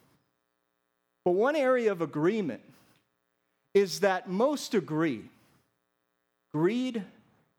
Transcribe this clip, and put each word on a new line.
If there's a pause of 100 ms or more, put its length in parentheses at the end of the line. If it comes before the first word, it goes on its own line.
(1300)
but
one
area
of
agreement (1120)
is
that
most
agree (1300)
greed (560)